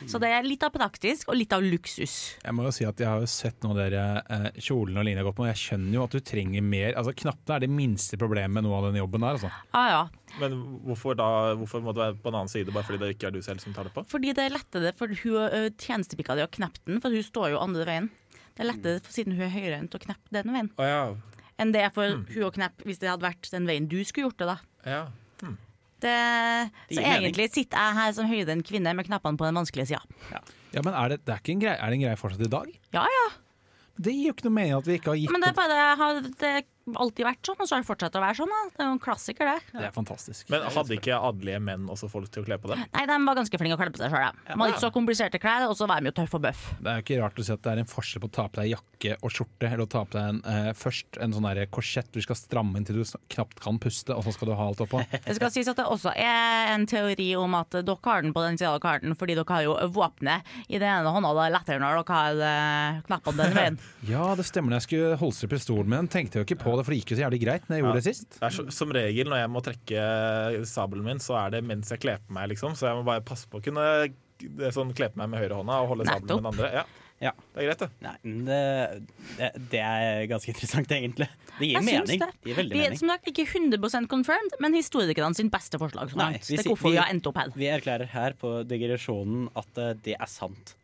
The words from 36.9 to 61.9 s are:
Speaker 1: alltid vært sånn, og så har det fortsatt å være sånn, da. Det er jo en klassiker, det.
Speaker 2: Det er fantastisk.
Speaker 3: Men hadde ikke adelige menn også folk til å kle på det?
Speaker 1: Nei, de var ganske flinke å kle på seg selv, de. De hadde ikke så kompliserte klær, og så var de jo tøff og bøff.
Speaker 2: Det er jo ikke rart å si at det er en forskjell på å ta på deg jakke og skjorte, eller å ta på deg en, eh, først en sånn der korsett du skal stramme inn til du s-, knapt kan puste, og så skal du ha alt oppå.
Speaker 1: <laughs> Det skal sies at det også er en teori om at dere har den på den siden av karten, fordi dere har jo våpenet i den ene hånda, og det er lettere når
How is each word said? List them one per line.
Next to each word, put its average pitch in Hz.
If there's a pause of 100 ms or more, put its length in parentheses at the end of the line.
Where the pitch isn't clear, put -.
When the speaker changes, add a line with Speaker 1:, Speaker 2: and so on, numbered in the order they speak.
Speaker 1:
alltid 156
vært 247
sånn, 381
og 381
så 311
har 254
det -
fortsatt 185
å 190
være 208
sånn, 339
da. 427 (120)
Det -
er 285
jo 269
en 254
klassiker, 247
det. 311 (100)
Speaker 2:
Det 226
er -
fantastisk. -
Speaker 3:
Men 147
hadde 135
ikke 123
adelige 101
menn 95
også 104
folk 101
til 104
å -
kle 104
på -
det? 123 (160)
Speaker 1:
Nei, 277
de 294 (100)
var 269
ganske 214
flinke 165
å 160
kle 175
på -
seg 135
selv, 135
de. -
De 214
hadde 220
ikke -
så 226
kompliserte 226
klær, 233
og 214
så 208
var 170
de 131
jo -
tøff 165
og 143
bøff. 127 (180)
Speaker 2:
Det -
er 113
jo -
ikke 135
rart 104
å 104
si 110
at -
det 113
er 110
en 117
forskjell -
på 107
å -
ta 110
på -
deg 107
jakke -
og 113
skjorte, -
eller 113
å 107
ta 107
på -
deg 104
en, 107
eh, 107
først -
en 113
sånn 104
der 98
korsett -
du 113
skal 117
stramme 104
inn 104
til 107
du -
s-, - (180)
knapt -
kan 110
puste, -
og 110
så 104
skal 110
du -
ha 104
alt 101
oppå. 127 (120)
Speaker 1:
<laughs> -
Det 214
skal 240
sies 247
at 247
det 240
også 196
er 233
en 208
teori 202
om 180
at 165 (120)
dere 185
har 208
den 156
på 165
den 170
siden 160
av 147
karten, 156
fordi 170
dere 160
har 156
jo 147 (160)
våpenet 170 (220)
i 202
den 202 (140)
ene 156
hånda, 170
og 156
det 160
er 170
lettere 143
når 147